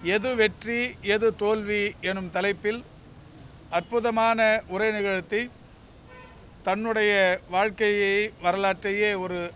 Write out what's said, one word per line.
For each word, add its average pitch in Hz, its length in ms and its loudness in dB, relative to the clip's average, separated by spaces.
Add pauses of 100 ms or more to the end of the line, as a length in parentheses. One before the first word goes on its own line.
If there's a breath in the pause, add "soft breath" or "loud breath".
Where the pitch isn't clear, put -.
"எது 208 320 0
வெற்றி, 233 640 0
எது 208 340 2
தோல்வி" 208 640 -2
எனும் 185 280 -4
தலைப்பில் 202 540 -2 (840)
அற்புதமான 226 960 2
உரை 208 240 -2
நிகழ்த்தி 202 580 -2 (1120)
தன்னுடைய 202 760 2 (100)
வாழ்க்கையை, 202 840 0 (100)
வரலாற்றையே 196 760 0
ஒரு 175 360 -6